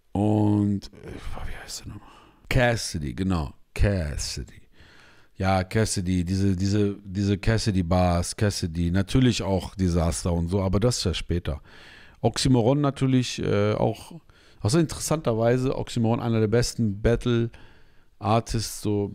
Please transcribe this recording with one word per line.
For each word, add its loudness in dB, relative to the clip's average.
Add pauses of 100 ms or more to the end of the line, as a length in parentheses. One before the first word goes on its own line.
(140)
Und, 2
äh, -18 (360)
wie -8
heißt -14
der -14
nochmal? -18 (400)
Cassidy, 0
genau, -2 (200)
Cassidy. -2 (760)
Ja, 0
Cassidy, 0
diese, 2
diese, 0
diese 0
Cassidy-Bars, 0
Cassidy, -2
natürlich 2
auch -2
Desaster 0
und 0
so, 0
aber 0
das 2
ist -4
ja 0
später. -4 (580)
Oxymoron 2
natürlich, 0
äh, 0
auch, -4 (400)
außer 2
interessanterweise, 0
Oxymoron, 0
einer 0
der 2
besten 0
Battle-Artists, -2
so 0